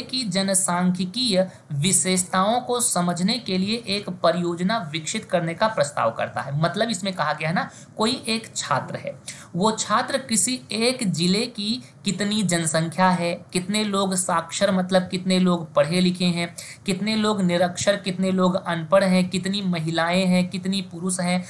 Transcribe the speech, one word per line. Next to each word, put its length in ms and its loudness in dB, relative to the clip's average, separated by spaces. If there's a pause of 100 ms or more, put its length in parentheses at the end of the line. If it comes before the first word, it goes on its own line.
की 220 -8
जनसांख्यिकीय 1200 0 (280)
विशेषताओं 880 2
को 200 -2
समझने 580 0
के 200 -4
लिए 180 0 (120)
एक 200 -4 (100)
परियोजना 580 0 (160)
विकसित 320 -6
करने 300 -2
का 140 2
प्रस्ताव 420 0
करता 300 -4
है, 200 -4
मतलब 300 0
इसमें 240 -4
कहा 180 0
गया 160 -4
है 60 0
ना, 140 -2 (280)
कोई 300 0
एक 300 -4
छात्र 400 -2
है, 180 -8 (400)
वो 180 2
छात्र 480 -2
किसी 400 0 (120)
एक 360 0
जिले 400 2
की 340 -6 (220)
कितनी 400 0
जनसंख्या 640 2
है, 220 0 (200)
कितने 320 0
लोग 320 0
साक्षर, 540 0
मतलब 380 2
कितने 300 0
लोग 360 2
पढ़े 260 4
लिखे 260 2
हैं, 280 0 (320)
कितने 300 0
लोग 260 2
निरक्षर, 540 2
कितने 360 -2
लोग 240 4
अनपढ़ 480 2
हैं, 260 4
कितनी 340 -2
महिलाएं 640 0
हैं, 240 4
कितनी 340 -4
पुरुष 360 -4
हैं, 300 0